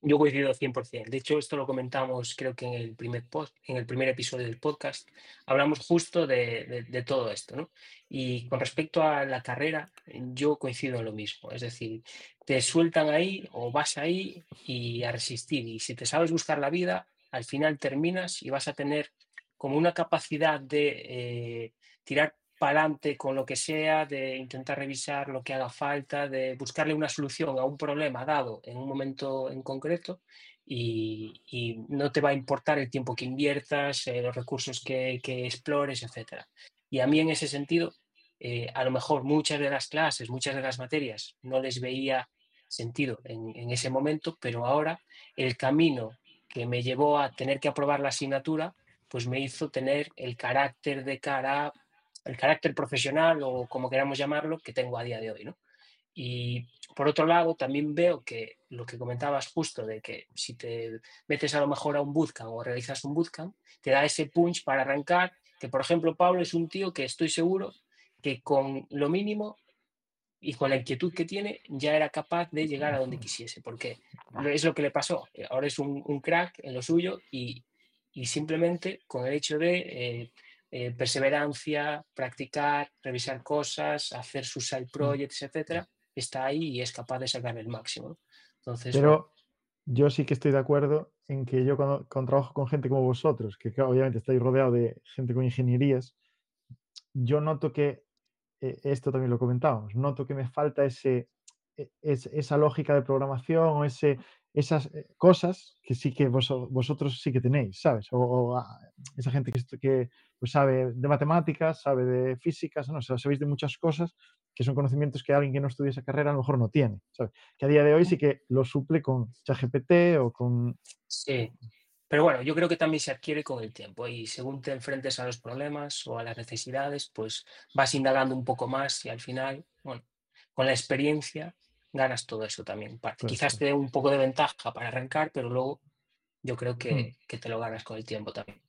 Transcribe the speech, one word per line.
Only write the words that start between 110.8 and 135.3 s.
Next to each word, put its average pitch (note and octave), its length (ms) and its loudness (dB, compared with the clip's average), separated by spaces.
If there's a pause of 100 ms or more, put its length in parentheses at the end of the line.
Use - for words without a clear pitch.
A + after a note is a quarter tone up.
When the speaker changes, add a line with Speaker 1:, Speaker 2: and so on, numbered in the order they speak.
Speaker 2:
de B2+ 140 -2
matemáticas, D#3+ 720 2
sabe C3 220 2
de B2+ 320 2
físicas, C#3+ 520 -4
no D3 140 -4
sé, B2+ 160 -2
sabéis C#3 220 0
de D3 60 0
muchas C#3+ 300 0
cosas E3 380 0 (400)
que - 80 -2
son B2+ 140 2
conocimientos C#3 480 0
que - 80 2
alguien C#3+ 200 4
que C#3 80 2
no C#3 60 0
estudia C#3 240 -2
esa C3 140 -6
carrera C#3+ 260 2
a D3 40 2
lo C#3+ 60 2
mejor C3 180 2
no A#2 100 4
tiene, A2 320 2 (100)
¿sabes? A2 220 -6 (260)
Que C#3 80 0
a - 20 4
día D3 140 8
de D3 100 8
hoy E3 120 8
sí F3+ 120 4
que C#3+ 320 2
lo C3 160 4
suple D3 380 0
con B2 300 0 (100)
chat C#3 160 0
G B2+ 120 0
P C#3 100 2
T F3 380 6
o A#2+ 140 4
con A#2+ 460 0 (300)
Speaker 1:
Sí. A#2+ 440 -4 (540)
Pero D3 160 6
bueno, C#3+ 200 6
yo D3+ 120 0
creo E3+ 140 4
que E3+ 80 2
también D#3 240 2
se - 100 -4
adquiere D3+ 320 -4
con B2 220 -6
el A2 80 -12
tiempo G2+ 340 -12
y A#2 220 -8
según C3+ 340 -8
te C#3 80 -6
enfrentes C3 480 -4
a B2+ 80 -4
los B2 120 -6
problemas C#3+ 680 -8
o A#2+ 120 -6
a A#2 40 -6
las A#2 140 -8
necesidades, C3 760 -6
pues A2 320 -6 (300)
vas C3+ 220 4
indagando C3+ 400 4
un B2+ 80 -4
poco B2 240 -2
más C3+ 360 -2
y B2 40 -10
al A2+ 120 -8
final, C3+ 440 -6 (180)
bueno, B2 200 -12 (500)
con C3 140 2
la C3+ 60 4
experiencia D3 840 0 (360)
ganas B2+ 340 0
todo A2 180 -4
eso - 180 -8
también. G#2+ 380 -10
Pa-, - 160 -8
Speaker 2:
Claro, A#2 120 -4
Speaker 1:
quizás C3 260 0
Speaker 2:
claro. - 40 -10
Speaker 1:
te D3 60 0
dé C#3+ 80 4
un C#3 180 2
poco C#3 200 2
de C#3 80 4
ventaja C3+ 540 0
para A#2+ 160 -8
arrancar, C3 460 -2